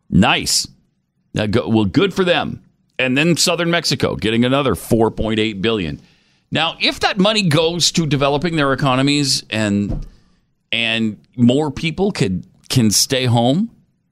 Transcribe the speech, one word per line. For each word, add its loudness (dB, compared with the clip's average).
Nice. 2
Now -2
go, 0
well, 4
good 2
for 0
them. -2
And 0
then 2
Southern 0
Mexico -2
getting 0
another 2
four 2
point -2
eight -2
billion. -2
Now, -2
if -2
that -2
money 2
goes 0
to 0
developing 0
their 2
economies 0
and, -2
and -2
more 2
people -4
could, -2
can 2
stay 0
home 2